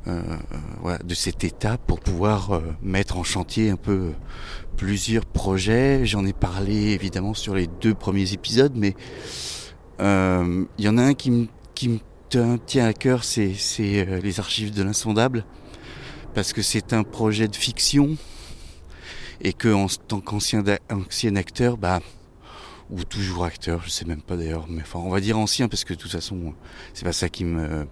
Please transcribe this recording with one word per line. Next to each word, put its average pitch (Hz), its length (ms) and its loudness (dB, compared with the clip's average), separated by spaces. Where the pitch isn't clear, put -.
euh, 82 300 -4
voilà, 87 160 -2
de 87 160 -6
cet - 300 -2
état 107 340 0
pour - 220 0
pouvoir, 98 520 2
euh, 82 100 2
mettre 98 360 0
en 90 60 -4
chantier 104 460 0
un 95 80 2
peu 92 340 0
plusieurs 104 500 0
projets. 117 800 2
J'en 101 200 2
ai 98 80 0
parlé, 101 580 2
évidemment, 98 420 0
sur 101 220 -4
les 90 120 2
deux 104 260 2
premiers 98 400 2
épisodes, 127 420 4
mais, 101 200 2
euh, 92 680 4
il 101 80 0
y 104 40 6
en 113 80 6
a 123 60 6
un 139 100 6
qui 131 180 0
me, 120 160 4
qui 123 160 -2
me 113 100 0
tient, 120 280 4
tient 120 280 2
à 110 80 4
cœur, 127 320 2
c'est, 98 280 2
c'est, 101 540 2
euh, 92 140 0
les 98 180 -2
archives 107 320 -2
de 104 100 0
l'insondable, 110 640 2
parce - 200 -2
que 110 80 -2
c'est - 320 0
un 110 100 4
projet 110 460 2
de 104 60 -6
fiction, 143 640 2
et 95 100 0
que - 160 0
en 98 200 6
tant 104 140 -2
qu'ancien 104 420 0
da-, 101 160 4
ancien 101 460 -2
acteur, 120 420 2
bah, 90 220 2
ou 90 140 -6
toujours 90 400 -2
acteur, 85 400 -2
je 85 60 -10
sais - 160 -4
même 80 160 -4
pas 90 160 -6
d'ailleurs, 80 320 -4
mais 82 140 -6
enfin, 85 160 -8
on 90 100 -4
va 95 100 2
dire 110 180 2
ancien, 110 300 2
parce - 160 -4
que - 100 -6
de 85 60 -8
toute 85 120 -10
façon, 85 420 -6
c'est - 100 -12
pas 87 100 0
ça 90 140 0
qui - 160 -4
me 80 480 -2